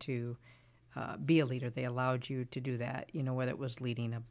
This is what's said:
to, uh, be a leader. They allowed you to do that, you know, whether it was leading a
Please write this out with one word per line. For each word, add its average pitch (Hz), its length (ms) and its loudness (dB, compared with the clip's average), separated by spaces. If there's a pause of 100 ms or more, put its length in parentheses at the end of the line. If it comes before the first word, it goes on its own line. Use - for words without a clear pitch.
to, 120 360 -2 (600)
uh, - 200 -4
be 156 240 6
a 139 60 4
leader. 123 240 -2
They 127 140 -2
allowed 127 440 2
you 127 180 -2
to 131 140 -6
do 127 180 0
that, - 340 -4
you 156 100 -2
know, 131 120 2
whether 127 160 2
it - 80 -2
was 123 220 -4
leading 120 340 0
a 117 160 -4